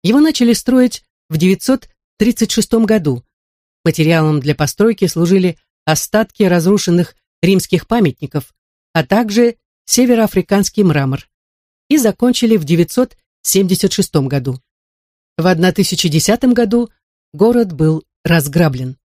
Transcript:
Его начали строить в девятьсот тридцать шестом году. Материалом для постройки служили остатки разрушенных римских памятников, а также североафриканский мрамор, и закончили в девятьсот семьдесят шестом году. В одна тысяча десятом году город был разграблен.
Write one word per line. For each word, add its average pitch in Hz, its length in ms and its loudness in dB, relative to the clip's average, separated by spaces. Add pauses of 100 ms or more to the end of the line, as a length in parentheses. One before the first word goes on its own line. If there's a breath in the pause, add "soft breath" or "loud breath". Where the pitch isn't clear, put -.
Его 220 180 2
начали 254 340 2
строить 254 520 0 (240)
в 160 80 -6
девятьсот 185 520 0 (280)
тридцать 226 340 -2
шестом 226 340 0
году. 151 380 -2 (600)
Материалом 156 540 2
для 143 160 -2
постройки 202 520 0
служили 175 500 0 (280)
остатки 208 580 -2
разрушенных 180 720 0 (260)
римских 180 460 0
памятников, 156 680 -4 (400)
а 156 120 -2
также 233 520 0 (280)
североафриканский 214 1000 0
мрамор, 139 460 -2 (600)
и 302 80 2
закончили 233 600 0
в 156 80 -2
девятьсот 170 520 0 (260)
семьдесят 185 500 0
шестом 147 340 -2
году. 131 340 -6 (760)
В 165 100 -2
одна 180 240 2
тысяча 180 380 -2
десятом 214 440 0
году 233 360 0 (440)
город 214 400 0
был 156 320 -2 (180)
разграблен. 147 760 0 (100)